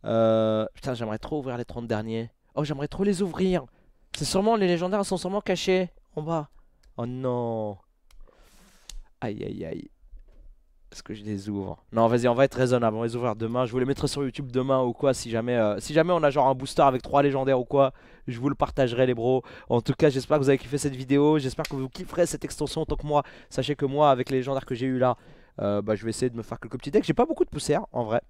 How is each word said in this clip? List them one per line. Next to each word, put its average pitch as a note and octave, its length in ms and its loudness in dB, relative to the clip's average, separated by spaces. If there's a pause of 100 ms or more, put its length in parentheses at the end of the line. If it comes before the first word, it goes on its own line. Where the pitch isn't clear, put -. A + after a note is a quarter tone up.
Euh, A2 680 2
putain, C3 200 -6
j'aimerais A2 240 -6
trop D3+ 220 -6
ouvrir B2+ 180 -8
les A#2+ 80 -6
trente A#2 220 -10
derniers. A2+ 420 -4 (260)
Oh, D3 80 -2
j'aimerais C#3+ 240 -4
trop - 160 -4
les G3 180 2
ouvrir. F3+ 440 0 (500)
C'est D3+ 100 -4
sûrement, G#3 300 2
les G3 120 2
légendaires, F3+ 320 0
elles G3 60 0
sont F#3 120 -2
sûrement F#3+ 240 -4
cachées F#3 480 0 (260)
en D#3 60 -6
bas. D#3 280 -4 (460)
Oh A#2 100 -4
non. A#2+ 720 -4 (1400)
Aïe, G#2+ 240 -8
aïe, G2 220 -8
aïe. - 240 -10 (1000)
Est-ce - 140 -20
que G#2 100 -12
je G#2 100 -14
les G#2 260 -6
ouvre ? F#2+ 420 -6
Non, A2+ 160 4
vas-y, A#2+ 220 4
on A#2+ 40 2
va C3 120 4
être - 100 -2
raisonnable, A#2+ 400 2
on A2 60 -4
va A#2 60 -2
les A#2 100 -6
ouvrir A#2+ 180 -2
demain. A#2 300 -2
Je A2 80 -8
vous C3 60 0
les B2 60 2
mettrai C#3 220 -2
sur C#3+ 160 -4
YouTube C3 260 -6
demain C3 320 2
ou A#2+ 120 0
quoi, C3+ 200 2
si A#2+ 160 -6
jamais, A#2 280 0
euh, G#2 240 2
si - 120 -10
jamais E3 200 4
on E3 100 2
a C#3+ 60 6
genre C3+ 180 4
un C3+ 80 4
booster C3 260 -2
avec C3 200 4
trois C#3+ 200 2
légendaires C3+ 380 2
ou B2 60 -4
quoi, C#3 260 4 (340)
je A#2+ 140 -8
vous C3+ 80 0
le C#3 80 0
partagerai B2+ 500 0
les B2+ 80 2
bros. B2 300 0 (240)
En A#2+ 140 2
tout C#3 120 -2
cas, D#3 160 4
j'espère C3+ 280 0
que C#3 60 2
vous C3 60 4
avez C#3 80 6
kiffé C3 200 -6
cette C3+ 180 -2
vidéo, C#3+ 440 4
j'espère C3+ 260 -4
que D3 100 -8
vous C3 140 -6
kifferez F3+ 360 -2
cette - 200 -8
extension - 380 -6
autant D3+ 120 -4
que - 100 -8
moi. D3 180 0 (260)
Sachez C3+ 260 -4
que D3 100 -4
moi, C#3+ 260 4
avec B2 180 2
les C3 80 0
légendaires C3 280 -4
que C3 100 -6
j'ai A#2+ 100 -2
eu C3 120 0
là, B2 200 2 (420)
euh, G2+ 220 0
bah, G#2+ 140 0
je G2+ 100 -8
vais A2+ 40 -2
essayer B2+ 200 -2
de A#2 80 -8
me A#2 40 -8
faire - 180 -12
quelques B2 180 -12
petits C#3+ 140 -8
decks. G3 120 2
J'ai D#3+ 100 -2
pas A#3+ 120 2
beaucoup E4 180 -2
de - 60 -2
poussière D3+ 420 -2
en A#2+ 140 -2
vrai A2 240 0